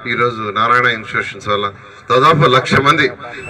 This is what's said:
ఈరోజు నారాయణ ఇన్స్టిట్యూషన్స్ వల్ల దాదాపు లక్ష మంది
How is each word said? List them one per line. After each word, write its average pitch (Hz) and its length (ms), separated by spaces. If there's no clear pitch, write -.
ఈరోజు 117 340
నారాయణ 113 440
ఇన్స్టిట్యూషన్స్ 107 600
వల్ల 101 260
దాదాపు 143 380
లక్ష 127 240
మంది 143 380